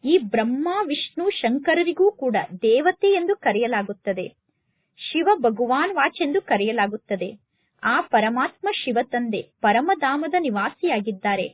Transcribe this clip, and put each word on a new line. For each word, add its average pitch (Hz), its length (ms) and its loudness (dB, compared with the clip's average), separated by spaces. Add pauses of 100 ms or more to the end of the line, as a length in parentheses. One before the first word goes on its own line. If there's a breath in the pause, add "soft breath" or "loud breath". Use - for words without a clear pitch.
ಈ 302 140 0
ಬ್ರಹ್ಮ, 233 500 -2 (180)
ವಿಷ್ಣು, 330 440 -4
ಶಂಕರರಿಗೂ 339 800 0
ಕೂಡ 254 240 -4 (260)
ದೇವತೆ 294 460 2
ಎಂದು 381 280 2
ಕರೆಯಲಾಗುತ್ತದೆ. 202 920 -2 (720)
ಶಿವ 330 360 0
ಭಗವಾನ್ 247 600 0
ವಾಚ್ 302 260 0
ಎಂದು 311 200 0
ಕರೆಯಲಾಗುತ್ತದೆ. 208 880 -2 (540)
ಆ 247 180 2
ಪರಮಾತ್ಮ 240 720 0
ಶಿವ 233 300 -2
ತಂದೆ 240 380 -4 (200)
ಪರಮಧಾಮದ 285 800 2
ನಿವಾಸಿಯಾಗಿದ್ದಾರೆ. 208 1160 -2